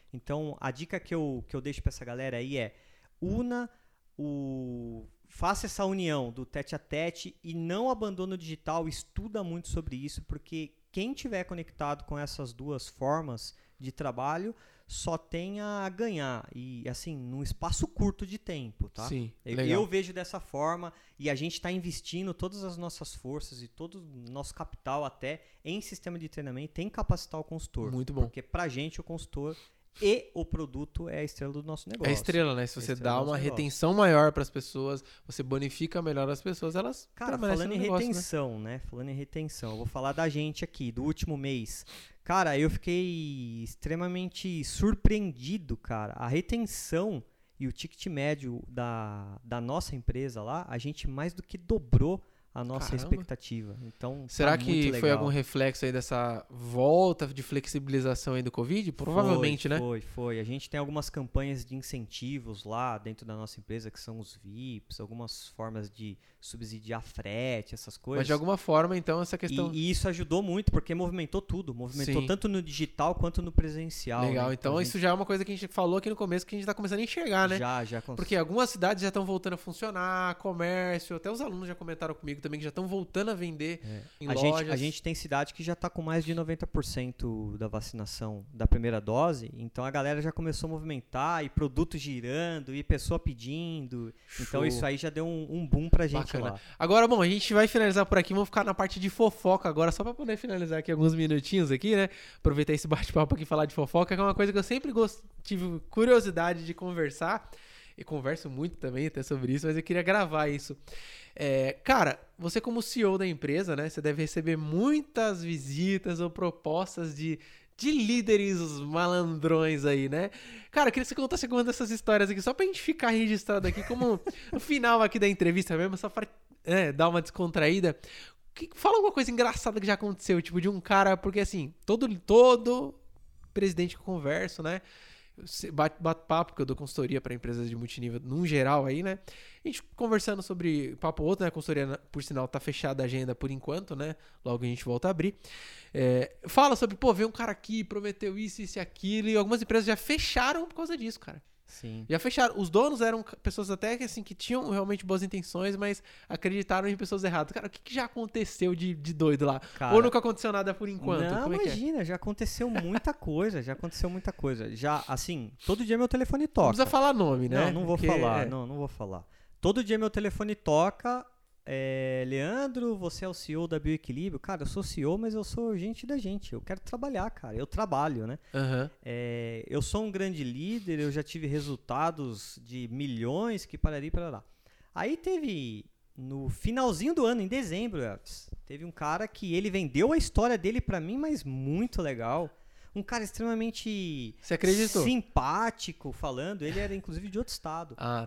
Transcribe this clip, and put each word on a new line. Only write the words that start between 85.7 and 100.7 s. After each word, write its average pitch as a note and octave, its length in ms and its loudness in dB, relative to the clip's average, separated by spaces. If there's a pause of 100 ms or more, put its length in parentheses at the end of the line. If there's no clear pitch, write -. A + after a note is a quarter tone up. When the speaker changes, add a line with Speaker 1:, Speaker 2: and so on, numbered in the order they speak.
Speaker 1:
tá F3 160 -4
com F3 100 -6
mais D#3+ 240 2
de D#3+ 80 -2
noventa E3 320 -2
por - 200 0
cento A2+ 760 -4
da A2 80 -2
vacinação G#2+ 880 -6
da A2 140 0
primeira A2+ 320 6
dose, A#2+ 580 0
então A#2 260 -8
a C3+ 60 -4
galera D3 320 0
já D#3+ 80 0
começou D#3+ 380 -4
a D#3+ 40 -4
movimentar D#3 720 -4
e C3+ 40 -6
produtos D3 520 0
girando, C#3 720 -4
e C#3+ 120 -6
pessoa E3+ 340 2
pedindo. C3 960 -6 (260)
Então, C#3 200 -2
Speaker 2:
Show. D3+ 60 4
Speaker 1:
isso B2 200 0
aí C#3 100 0
já D3+ 140 -4
deu D#3 160 -4
um, D#3+ 240 -6
um E3 160 -4
boom D3+ 220 4
pra E3 180 8
gente C3+ 200 0 (100)
Speaker 2:
Bacana. A#2+ 160 0
Speaker 1:
lá. G2 80 -10 (180)
Speaker 2:
Agora, A3 300 8
bom, A#3 140 8
a F3 60 8
gente G3+ 240 2
vai G#3+ 140 10
finalizar G3+ 400 6
por F#3+ 120 6
aqui, F3 140 2
vamos G3 160 2
ficar G3+ 160 2
na G3 100 2
parte F#3+ 260 -2
de F#3+ 100 0
fofoca F#3+ 580 4
agora, E3 220 4
só F#3+ 140 -4
pra A#3+ 100 -4
poder A3+ 220 -2
finalizar F3 420 -2